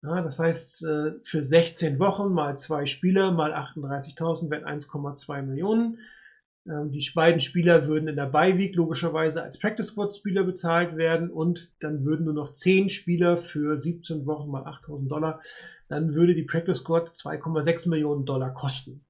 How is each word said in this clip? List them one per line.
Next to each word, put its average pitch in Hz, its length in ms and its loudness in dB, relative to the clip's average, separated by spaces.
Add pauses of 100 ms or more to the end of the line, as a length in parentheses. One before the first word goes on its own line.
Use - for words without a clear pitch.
Ja, 165 200 -2
das 156 180 -6
heißt, 165 440 -2
äh, 156 380 -2
für 151 220 -2
sechzehn 156 560 4
Wochen 196 340 2
mal 143 240 0
zwei 143 300 -2
Spieler 185 440 2
mal 156 220 0
achtunddreißigtausend 151 960 -6
wären 147 140 -4
eins 147 240 -8
Komma 143 280 -8
zwei 143 280 -8
Millionen. 214 560 0 (680)
Ähm, 151 240 -6
die 143 220 -6
beiden 165 260 4
Spieler 165 480 4
würden 156 200 0
in 147 80 -4
der 139 100 -2
Bye-Week 180 500 2
logischerweise 160 680 0
als - 160 -14
Practice-Squad-Spieler 202 840 -2
bezahlt 170 540 0
werden 165 320 2
und 175 500 -2
dann 151 240 -4
würden 151 220 0
nur 156 80 0
noch 147 220 -6
zehn 190 340 4
Spieler 175 480 2
für 151 420 -2
siebzehn 160 460 -6
Wochen 147 240 -6
mal 135 160 -8
achttausend 143 460 -8
Dollar. 156 280 -2 (480)
Dann 156 260 -2
würde 170 220 6
die 160 80 -2
Practice-Squad 165 720 -2
zwei 156 200 -8
Komma 156 260 -2
sechs 165 220 0
Millionen 151 400 0
Dollar 131 280 -4
kosten. - 560 -6